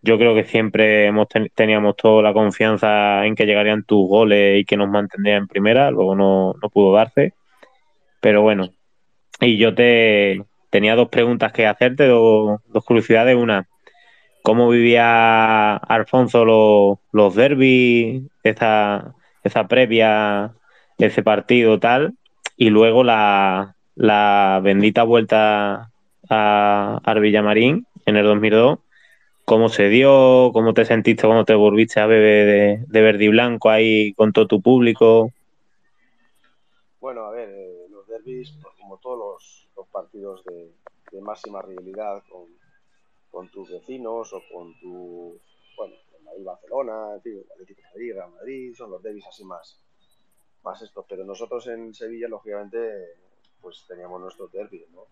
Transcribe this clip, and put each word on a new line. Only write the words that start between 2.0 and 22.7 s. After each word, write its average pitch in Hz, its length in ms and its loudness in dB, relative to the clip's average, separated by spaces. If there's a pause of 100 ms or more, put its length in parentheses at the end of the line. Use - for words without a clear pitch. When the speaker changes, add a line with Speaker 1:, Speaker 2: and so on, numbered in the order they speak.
Speaker 1:
la 107 120 0
confianza 104 920 0
en 110 80 -2
que 110 120 -2
llegarían 104 380 -2
tus 98 240 0
goles 101 520 2
y 98 40 -4
que 104 120 -2
nos 101 140 -2
mantendrían 101 540 -2
en 95 40 -14
primera, 117 420 0
luego 98 240 -2
no, 95 480 0
no 104 80 -8
pudo 98 240 2
darse. 117 400 0 (840)
Pero 104 220 2
bueno, 101 260 0 (720)
y 117 180 2
yo 110 160 2
te, 107 680 2 (280)
tenía 107 260 0
dos 120 120 2
preguntas 117 440 -2
que 113 140 0
hacerte, 123 400 0
dos, 110 600 2
dos 107 160 -6
curiosidades. 117 520 0
Una, 110 320 -4 (760)
¿cómo 117 280 2
vivía 113 1040 2
Alfonso 117 680 -2
lo-, 107 560 4 (120)
los 101 220 2
derbis, 127 880 0 (200)
esa, 107 720 -2 (280)
esa 110 260 -4
previa, 110 840 0 (460)
ese 107 240 -2
partido 110 580 0
tal? 139 340 -2 (420)
Y 113 140 2